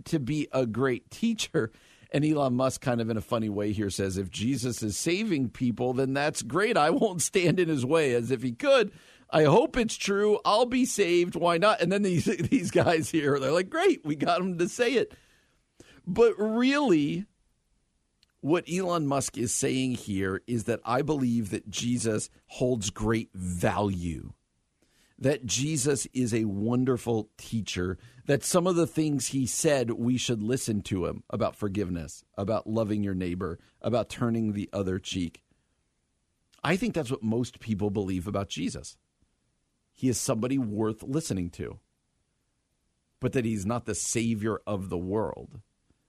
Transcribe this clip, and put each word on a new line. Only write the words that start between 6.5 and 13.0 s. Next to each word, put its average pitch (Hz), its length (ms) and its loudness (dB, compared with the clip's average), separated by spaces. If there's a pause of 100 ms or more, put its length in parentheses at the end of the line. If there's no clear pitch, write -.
I 151 140 6
won't 185 320 2
stand 180 380 2
in 170 100 2
his 135 160 0
way," 143 300 2
as 120 160 0
if 123 100 -2
he 127 100 -2
could. 269 400 2 (380)
"I 156 140 4
hope 220 340 6
it's 226 180 2
true. 208 480 2
I'll 208 220 4
be 254 200 2
saved. 175 500 2
Why 170 240 2
not?" 202 220 4
And 170 100 2
then 202 100 2
these, 185 240 2
<laughs> 165 240 0
these 226 220 2
guys 160 400 4